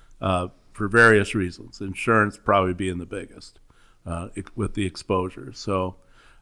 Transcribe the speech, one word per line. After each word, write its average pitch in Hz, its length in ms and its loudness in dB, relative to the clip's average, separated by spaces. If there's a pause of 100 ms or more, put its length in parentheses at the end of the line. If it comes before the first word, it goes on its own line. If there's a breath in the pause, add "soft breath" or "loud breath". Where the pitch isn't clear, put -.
(220)
uh, 90 280 -2 (240)
for 107 140 -6
various 110 460 6
reasons, - 480 -6
insurance 104 560 0
probably 95 380 2
being 92 240 -6
the 90 80 -12
biggest, - 520 -16 (460)
uh, 85 300 -8
ex-, 95 200 -12
with - 200 -4
the 104 100 -2
exposure. 92 680 -6
So, 92 420 -4 (460)